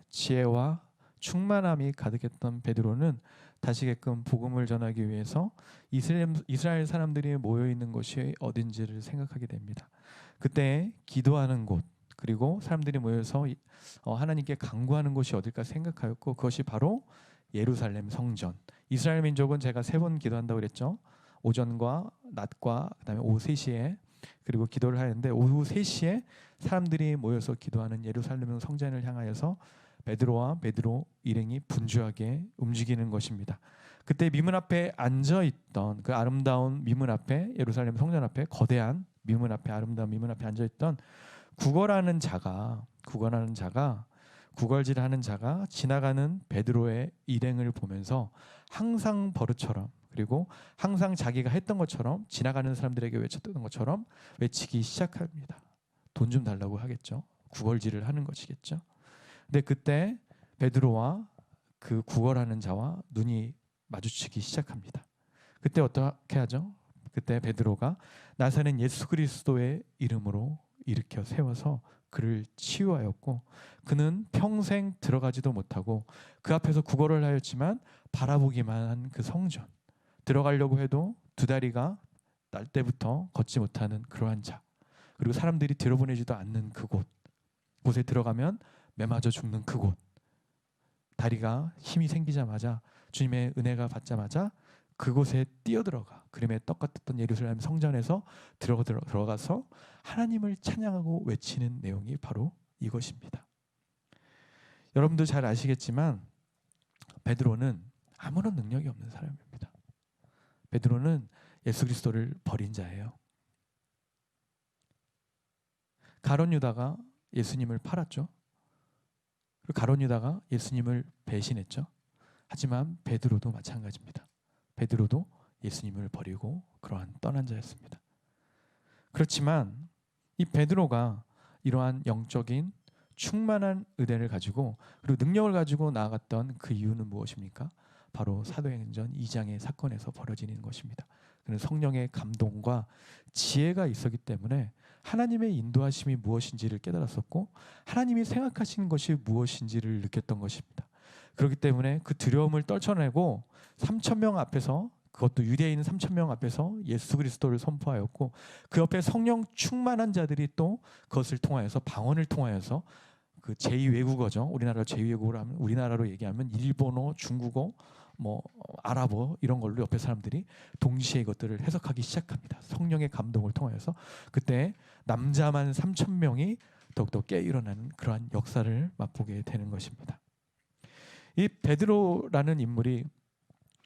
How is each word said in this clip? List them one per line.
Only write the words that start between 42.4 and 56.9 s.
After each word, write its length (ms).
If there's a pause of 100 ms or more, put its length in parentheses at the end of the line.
구걸하는 480
자가, 520 (500)
구걸질하는 640
자가 480
지나가는 800
베드로의 600 (140)
일행을 480
보면서 580 (380)
항상 640
버릇처럼, 560 (200)
그리고 380 (300)
항상 380
자기가 340
했던 280
것처럼, 520
지나가는 440
사람들에게 440
외쳤던 440
것처럼 440 (340)
외치기 420
시작합니다. 800 (540)
돈 180
좀 120
달라고 340
하겠죠. 460 (260)